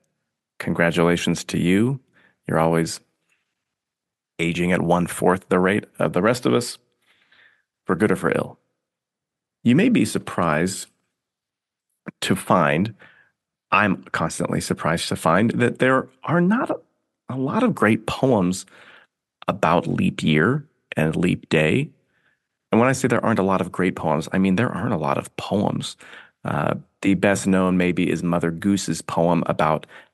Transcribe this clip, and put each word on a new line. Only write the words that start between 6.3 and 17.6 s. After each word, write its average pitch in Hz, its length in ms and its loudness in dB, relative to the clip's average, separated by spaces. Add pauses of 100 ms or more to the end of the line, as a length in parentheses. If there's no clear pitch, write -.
of 123 80 2
us, 120 240 -2 (1080)
for 90 120 0
good 95 160 2
or - 20 2
for 85 160 -2
ill. - 280 -4 (1000)
You 120 140 4
may 233 140 4
be 151 160 2
surprised 87 840 -2 (1300)
to - 160 -2
find, 87 600 0 (760)
I'm 98 400 2
constantly 87 480 -4
surprised 85 480 -4
to - 80 -4
find, 107 360 2
that 120 280 -2
there 131 300 2 (160)
are 175 160 0
not 220 280 0
a, - 100 -6 (500)
a 127 80 -8
lot 135 260 -2